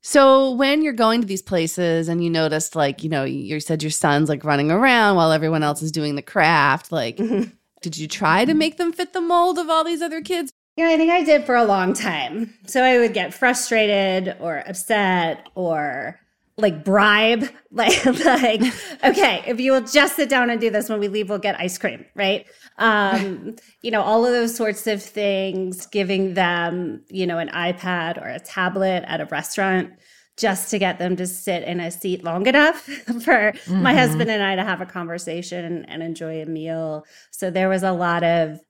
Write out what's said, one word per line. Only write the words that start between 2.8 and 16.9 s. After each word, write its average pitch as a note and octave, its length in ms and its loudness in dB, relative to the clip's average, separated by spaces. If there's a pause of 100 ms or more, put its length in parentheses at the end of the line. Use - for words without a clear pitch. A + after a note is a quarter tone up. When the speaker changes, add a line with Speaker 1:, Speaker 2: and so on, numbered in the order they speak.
Speaker 1:
you D#3 60 -4
know, C#3 160 -2
you C3+ 340 -6
said D3+ 240 -4
your D#3 80 -2
son's, D3+ 380 2
like, D3 160 -4
running D3 260 0
around A3 460 4
while D#3+ 160 4
everyone D#3 280 0
else D3 200 -2
is D#3 100 -4
doing D3+ 240 -2
the C#3+ 60 -6
craft, D#3 720 2
like, B2 240 -4
Speaker 2:
Mm-hmm. A3 320 -2 (320)
Speaker 1:
did D#3+ 160 -8
you D#3 100 -8
try F#3 380 2
to D#4 80 2
make D#4 240 0
them E4+ 160 -2
fit F4+ 180 -8
the F#4 80 -6
mold F4 400 2
of D#4+ 100 -4
all D#4+ 140 2
these E4 180 -4
other D#4+ 200 -6
kids? E4+ 320 -4 (240)
Speaker 2:
You E4 80 2
know, E4 80 4
I - 20 4
think D#4+ 160 4
I F4 140 4
did D4 200 4
for B3 120 2
a A#3 80 6
long F#3+ 280 2
time. E3+ 600 -4 (120)
So B3+ 160 0
I B3+ 160 6
would A#3 160 4
get F3+ 200 -4
frustrated G#3 1040 0
or D#3+ 260 -6
upset F#3 920 -2
or, D3+ 640 -4 (380)
like, F#3 300 0
bribe, G#3+ 640 4 (100)